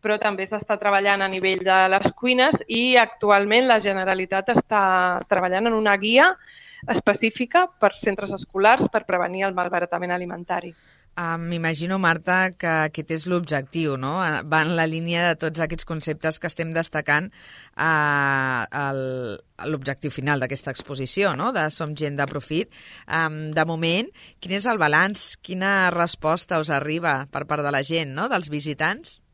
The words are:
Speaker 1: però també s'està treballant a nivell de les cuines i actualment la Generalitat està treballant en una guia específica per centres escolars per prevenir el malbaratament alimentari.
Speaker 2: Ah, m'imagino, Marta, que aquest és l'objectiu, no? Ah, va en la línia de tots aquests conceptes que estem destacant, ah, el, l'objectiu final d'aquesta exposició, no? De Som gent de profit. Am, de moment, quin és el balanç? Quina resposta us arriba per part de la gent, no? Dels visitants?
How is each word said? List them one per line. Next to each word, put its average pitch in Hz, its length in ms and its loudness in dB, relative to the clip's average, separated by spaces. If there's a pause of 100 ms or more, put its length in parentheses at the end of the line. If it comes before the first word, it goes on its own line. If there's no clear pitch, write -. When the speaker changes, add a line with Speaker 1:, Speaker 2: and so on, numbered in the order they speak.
Speaker 1:
però 214 160 0
també 196 300 -2
s'està 208 280 -4
treballant 202 440 2
a 196 60 0
nivell 190 360 0
de 190 260 6
les 190 240 4
cuines 254 400 4 (140)
i 240 300 2
actualment 208 720 4
la 233 120 6
Generalitat 190 680 -2
està 190 800 2
treballant 185 400 0
en 226 60 0
una 214 240 2
guia 254 380 6 (520)
específica 233 800 0 (120)
per 208 120 4 (120)
centres 196 280 -2
escolars 202 600 2
per 214 140 -2
prevenir 180 400 -2
el 196 80 -2
malbaratament 175 580 -4
alimentari. 175 640 -8 (420)
Speaker 2:
Ah, 165 200 -4
m'imagino, 170 600 -4
Marta, 185 600 0
que 180 80 -4
aquest 156 440 -2
és 156 160 -4
l'objectiu, 156 720 -2
no? 147 240 -4
Ah, 156 220 -2
va 156 200 0
en 175 120 0
la 165 100 2
línia 170 440 -2
de 160 80 0
tots 160 240 -6
aquests 160 240 -4
conceptes 160 540 -4
que - 80 -8
estem 165 260 -6
destacant, 156 580 -2 (460)
ah, 139 880 0 (240)
el, 131 480 -6 (320)
l'objectiu 139 400 -6
final 139 280 -2
d'aquesta 131 320 -6
exposició, 147 680 -2
no? 202 160 -2
De 160 180 0
Som 151 240 -8
gent 143 220 -6
de 143 100 0
profit. 147 420 -4 (380)
Am, 156 460 -4
de 156 120 2
moment, 165 440 0 (300)
quin 185 180 -6
és 202 100 -2
el 226 100 0
balanç? 170 640 2
Quina 190 500 0
resposta 170 680 0
us 151 100 -4
arriba 147 520 0 (100)
per 143 160 -6
part 151 160 -2
de 143 80 -2
la 139 100 2
gent, 151 320 -2
no? 170 140 -4
Dels 180 220 -2
visitants? 156 720 -4 (120)